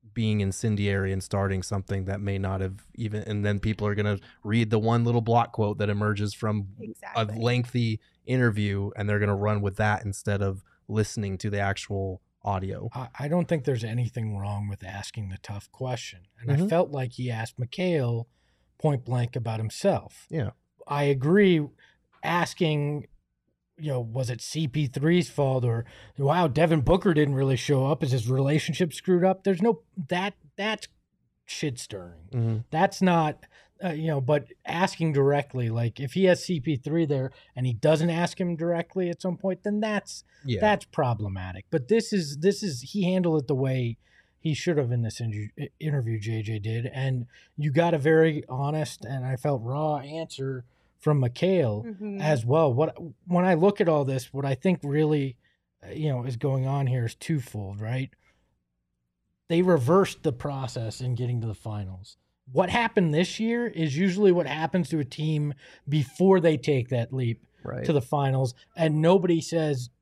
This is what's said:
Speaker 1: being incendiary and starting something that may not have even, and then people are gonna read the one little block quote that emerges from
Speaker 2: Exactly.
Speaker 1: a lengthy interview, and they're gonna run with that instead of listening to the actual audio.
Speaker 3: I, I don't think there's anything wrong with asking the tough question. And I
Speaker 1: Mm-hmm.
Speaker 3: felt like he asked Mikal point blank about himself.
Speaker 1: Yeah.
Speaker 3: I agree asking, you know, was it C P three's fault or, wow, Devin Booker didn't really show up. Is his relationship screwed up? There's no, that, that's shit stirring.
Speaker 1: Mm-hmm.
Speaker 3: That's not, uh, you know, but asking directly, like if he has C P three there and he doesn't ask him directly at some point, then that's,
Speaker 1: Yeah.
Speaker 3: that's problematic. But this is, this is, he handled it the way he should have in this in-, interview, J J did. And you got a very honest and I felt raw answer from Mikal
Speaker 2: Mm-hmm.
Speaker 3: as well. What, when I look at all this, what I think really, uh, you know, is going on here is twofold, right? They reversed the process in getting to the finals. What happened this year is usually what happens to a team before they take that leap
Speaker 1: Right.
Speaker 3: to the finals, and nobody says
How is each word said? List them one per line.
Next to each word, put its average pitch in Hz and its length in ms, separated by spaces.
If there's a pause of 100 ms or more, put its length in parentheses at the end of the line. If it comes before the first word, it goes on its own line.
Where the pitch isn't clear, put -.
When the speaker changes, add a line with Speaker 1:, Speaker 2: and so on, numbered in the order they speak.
(140)
Speaker 1:
being 110 260
incendiary 98 720
and 95 100
starting 98 400
something 98 440
that 98 160
may 98 160
not 95 240
have 95 320
even, 107 300
and 104 200
then 104 160
people 104 260
are 104 80
gonna 104 240 (240)
read 110 280
the 113 80
one 117 260
little 120 160
block 117 320
quote 107 240
that 104 140
emerges 104 420
from 104 360 (120)
Speaker 2:
Exactly. 110 560
Speaker 1:
a - 20
lengthy 120 640 (240)
interview, 104 720
and 104 140
they're 104 80
gonna 101 180
run 104 240
with 98 160
that 104 300
instead 101 340
of 98 220 (260)
listening 101 480
to 104 140
the 101 100
actual 98 600 (200)
audio. 101 520
Speaker 3:
I, 127 140 (100)
I 143 100
don't 170 180
think 151 180
there's 120 200
anything 110 540
wrong 101 300
with 98 160
asking 101 440
the 92 140
tough - 280
question. 123 500 (200)
And 120 100
I 139 40
Speaker 1:
Mm-hmm. 175 140
Speaker 3:
felt 170 240
like 131 220
he 123 160
asked 113 300
Mikal 123 640 (540)
point 139 260
blank 120 320
about 110 240
himself. - 680
Speaker 1:
Yeah. 123 200 (360)
Speaker 3:
I 143 180
agree 160 560 (600)
asking, 156 840 (720)
you 151 140
know, 127 80
was 117 300
it 120 100
C 156 280
P 147 180
three's 160 420
fault 131 360
or, 117 200 (340)
wow, 156 300
Devin 156 320
Booker 175 340
didn't 147 200
really 135 220
show 135 300
up. 147 160
Is 135 100
his 120 180
relationship 139 600
screwed 180 320
up? 190 200
There's 185 180
no, 226 180 (280)
that, 185 260 (220)
that's 208 320 (560)
shit 127 340
stirring. 87 540
Speaker 1:
Mm-hmm. 113 240 (140)
Speaker 3:
That's 185 320
not, 165 420 (400)
uh, 180 60
you 160 160
know, 151 140
but 135 260 (180)
asking 170 480
directly, 139 560
like 117 320
if 135 140
he 190 100
has 180 200
C 175 160
P 151 160
three 156 300
there 131 260 (220)
and 127 120
he 123 80
doesn't 156 360
ask 165 300
him 175 160
directly 170 540
at 170 100
some 180 160
point, 185 260
then 208 180
that's, 214 440 (200)
Speaker 1:
Yeah. 123 160
Speaker 3:
that's 208 260
problematic. 95 840
But 139 180
this 226 240
is, 147 260
this 202 240
is, 151 180
he 180 320
handled 170 300
it 123 60
the 151 60
way 131 440 (420)
he 160 140
should 160 240
have 123 140
in 120 100
this 110 180
in-, 104 300 (300)
interview, 131 380
J 110 220
J 107 180
did. 113 280
And 131 400 (320)
you 147 120
got 170 220
a 165 60
very 160 500
honest 139 560
and 127 220
I 131 100
felt 139 260
raw 147 360
answer 135 680 (340)
from 147 220
Mikal 127 640
Speaker 2:
Mm-hmm. 208 380
Speaker 3:
as 147 220
well. 143 280
What, 147 240 (300)
when 175 180
I 185 100
look 196 260
at 170 80
all 151 160
this, 131 280
what 139 140
I 135 80
think 180 280
really, 147 540 (500)
uh, 92 60
you 151 160
know, 123 160
is 127 120
going 135 300
on 139 200
here 127 180
is 117 100
twofold, 107 640
right? 127 300 (1400)
They 170 140
reversed 175 600
the 151 100
process 127 680
in 123 140
getting 120 280
to 113 40
the 107 80
finals. 101 600 (340)
What 175 200
happened 220 420
this 170 260
year 233 280
is 160 300
usually 190 360
what 175 140
happens 160 420
to 165 100
a 143 60
team 147 500 (340)
before 180 520
they 160 160
take 135 320
that 117 240
leap 123 300 (200)
Speaker 1:
Right. 123 220
Speaker 3:
to 160 80
the 143 80
finals, 135 540 (220)
and 156 260
nobody 170 380
says 151 500 (120)